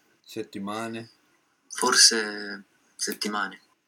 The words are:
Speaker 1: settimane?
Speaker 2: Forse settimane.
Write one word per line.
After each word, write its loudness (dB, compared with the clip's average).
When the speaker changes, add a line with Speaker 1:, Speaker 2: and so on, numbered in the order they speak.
Speaker 1:
settimane? -8
Speaker 2:
Forse 2
settimane. -4